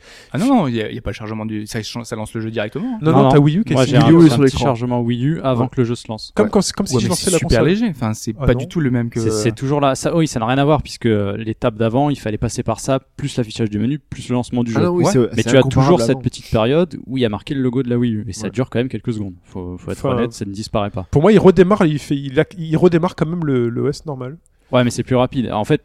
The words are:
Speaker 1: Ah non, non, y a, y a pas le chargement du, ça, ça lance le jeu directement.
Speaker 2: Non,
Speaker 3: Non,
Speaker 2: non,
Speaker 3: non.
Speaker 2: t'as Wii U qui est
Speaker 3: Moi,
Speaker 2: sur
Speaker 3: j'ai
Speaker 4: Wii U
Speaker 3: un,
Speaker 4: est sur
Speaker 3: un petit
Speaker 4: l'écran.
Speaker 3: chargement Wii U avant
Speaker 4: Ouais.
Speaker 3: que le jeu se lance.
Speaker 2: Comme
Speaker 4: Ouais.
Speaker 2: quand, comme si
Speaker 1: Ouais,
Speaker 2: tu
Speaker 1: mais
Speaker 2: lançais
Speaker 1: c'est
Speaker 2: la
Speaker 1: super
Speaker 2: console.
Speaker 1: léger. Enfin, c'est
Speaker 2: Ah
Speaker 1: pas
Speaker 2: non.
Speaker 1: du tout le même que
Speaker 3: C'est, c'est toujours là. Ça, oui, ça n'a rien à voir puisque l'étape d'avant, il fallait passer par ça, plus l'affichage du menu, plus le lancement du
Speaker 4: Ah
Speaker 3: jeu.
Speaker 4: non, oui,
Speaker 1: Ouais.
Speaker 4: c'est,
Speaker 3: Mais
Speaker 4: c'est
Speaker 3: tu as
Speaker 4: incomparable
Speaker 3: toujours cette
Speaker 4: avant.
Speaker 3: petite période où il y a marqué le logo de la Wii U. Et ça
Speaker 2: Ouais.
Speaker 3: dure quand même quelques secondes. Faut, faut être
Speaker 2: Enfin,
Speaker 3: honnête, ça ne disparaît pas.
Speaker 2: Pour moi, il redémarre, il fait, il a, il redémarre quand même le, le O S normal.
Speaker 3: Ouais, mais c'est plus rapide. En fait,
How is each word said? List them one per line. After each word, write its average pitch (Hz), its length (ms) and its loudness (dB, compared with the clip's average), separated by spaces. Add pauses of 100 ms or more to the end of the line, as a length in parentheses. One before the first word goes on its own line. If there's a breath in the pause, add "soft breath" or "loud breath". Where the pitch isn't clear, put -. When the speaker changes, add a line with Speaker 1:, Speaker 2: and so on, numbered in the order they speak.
(320 soft breath)
Speaker 1:
Ah - 60 -6
non, 208 100 0
non, 233 220 2
y 117 120 -2
a, 107 100 -6
y - 60 -8
a - 40 -12
pas - 80 -8
le 98 60 -6
chargement 110 300 -8
du, 107 220 -6
ça, 113 160 -8
ça 117 320 -10
lance 107 180 -10
le 117 60 -6
jeu 110 120 -6
directement. 139 500 -6
Speaker 2:
Non, 156 100 4
Speaker 3:
Non, - 60 6
Speaker 2:
non, 139 60 8
Speaker 3:
non. 131 60 6
Speaker 2:
t'as 147 100 6
Wii 147 180 4
U 226 80 2
qui - 80 -2
est - 20 2
Speaker 3:
Moi, 131 100 4
Speaker 2:
sur 123 140 4
Speaker 3:
j'ai 113 60 6
Speaker 4:
Wii 156 80 8
U - 80 8
Speaker 3:
un, 165 40 10
Speaker 4:
est 147 40 10
sur 127 60 0
Speaker 3:
un - 20 0
petit 139 160 4
Speaker 4:
l'écran. 123 120 -2
Speaker 3:
chargement 123 360 0
Wii 120 240 -2
U 160 160 -2
avant 127 220 0
Speaker 4:
Ouais. 127 60 -2
Speaker 3:
que 131 120 -2
le - 40 4
jeu 117 100 -4
se - 120 -14
lance. 110 280 -12
Speaker 2:
Comme 214 100 4
Speaker 4:
Ouais. 214 60 -2
Speaker 2:
quand, 190 200 0
comme 202 140 -4
si 131 100 -4
Speaker 1:
Ouais, 120 60 2
Speaker 2:
tu - 40 0
Speaker 1:
mais 185 40 0
Speaker 2:
lançais 175 160 -2
Speaker 1:
c'est 185 60 0
Speaker 2:
la 170 80 2
Speaker 1:
super 165 200 2
Speaker 2:
console. 127 100 4
Speaker 1:
léger. 214 200 0
Enfin, 110 240 -4
c'est 110 260 -8
Speaker 2:
Ah 135 60 -4
Speaker 1:
pas 127 80 4
Speaker 2:
non. 123 60 -2
Speaker 1:
du 123 80 -8
tout 175 120 -6
le 139 120 0
même 117 180 -2
que 117 100 -6
Speaker 3:
C'est, 110 120 -2
c'est 110 240 0
toujours 139 260 -2
là. 135 140 2
Ça, 156 200 -2
oui, 165 120 2
ça - 120 -4
n'a 110 60 -4
rien 131 140 0
à 143 60 2
voir 147 160 2
puisque - 240 -8
l'étape 110 720 -2
d'avant, 117 340 0
il 135 100 -4
fallait 107 180 -4
passer 120 260 -4
par 113 160 -4
ça, 135 200 -2 (180)
plus 143 180 -8
l'affichage 110 340 -4
du 104 100 -4
menu, 135 200 -2
plus - 300 -14
le 123 60 -2
lancement 123 280 -2
du 117 120 -4
Speaker 4:
Ah 135 40 0
Speaker 3:
jeu. 165 60 2
Speaker 4:
non, 175 80 0
oui, 175 100 2
Speaker 1:
Ouais. 180 80 2
Speaker 4:
c'est, 131 80 4
Speaker 3:
Mais 113 80 4 (140)
Speaker 4:
c'est 113 80 -2
Speaker 3:
tu 131 80 6
as - 20 8
Speaker 4:
incomparable 131 100 4 (180)
Speaker 3:
toujours 127 120 6
cette 117 120 0
Speaker 4:
avant. 131 100 -4
Speaker 3:
petite - 300 -8
période 139 440 0 (100)
où 131 120 -8
il 127 40 0
y 120 40 2
a 107 40 2
marqué 107 240 -8
le 139 80 -4
logo 127 220 0
de 120 60 -6
la 120 80 0
Wii 120 160 0
U. 107 160 -4
Et 98 40 -8
ça 107 120 -10
Speaker 2:
Ouais. 92 60 -6
Speaker 3:
dure 127 180 -2
quand 113 100 -2
même 131 80 0
quelques 120 260 -8
secondes. 101 200 -8 (100)
Faut, 90 340 -12
faut - 140 -10
être - 140 -6
Speaker 2:
Enfin, 127 100 0
Speaker 3:
honnête, 117 160 -2
ça - 140 -10
ne 101 80 -10
disparaît 104 380 -4
pas. 95 200 -8
Speaker 2:
Pour 143 100 2
moi, 208 120 6
il 185 60 8
redémarre, 185 460 6
il 151 140 0
fait, - 160 -6
il 139 240 -4
a, 156 60 4 (120)
il 160 200 -2
redémarre 175 400 2
quand 160 80 -2
même 170 180 -6
le, 127 240 0
le 120 140 -4
O 127 80 -2
S - 160 -8
normal. 135 320 -12 (340)
Speaker 3:
Ouais, 123 120 4
mais 120 60 2
c'est 120 140 -4
plus 127 120 0
rapide. 127 360 0
En 107 120 -2
fait, - 220 0